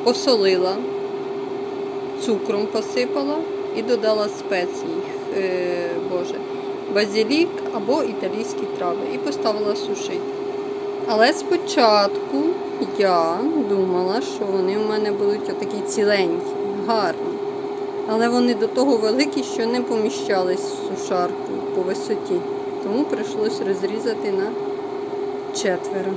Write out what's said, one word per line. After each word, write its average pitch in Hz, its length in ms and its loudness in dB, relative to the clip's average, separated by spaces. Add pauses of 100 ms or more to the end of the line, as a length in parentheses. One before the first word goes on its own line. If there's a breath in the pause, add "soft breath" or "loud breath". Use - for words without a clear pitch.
посолила, 196 720 4 (1500)
цукром 208 420 0
посипала 277 720 0 (400)
і 220 60 -2
додала 214 460 2
спеції, 196 680 -2 (400)
е, 180 540 0 (200)
боже, 180 240 -2 (600)
базилік 220 560 4 (240)
або 233 280 2
італійські 202 600 -2 (160)
трави, 175 360 -2
і - 40 -4
поставила 208 580 0
сушити. - 440 -4 (840)
Але 233 260 6
спочатку 220 1080 4 (560)
я 175 400 4 (300)
думала, 185 520 2
що - 320 -4
вони 196 260 2
в 214 120 0
мене 208 220 2
будуть 202 380 0
отакі 208 380 -4
ціленькі, 202 580 2 (400)
гарні. 214 500 0 (720)
Але 226 200 2
вони 240 260 4
до 214 120 2
того 254 300 4
великі, 254 460 2
що 226 240 -2
не 247 140 2
поміщались 202 800 2
в - 380 -4
сушарку - 540 0 (220)
по 190 80 0
висоті. 190 580 -2 (420)
Тому 226 220 0
прийшлось 214 560 -2
розрізати 202 720 0
на 196 200 0 (1040)
четверо. 190 600 0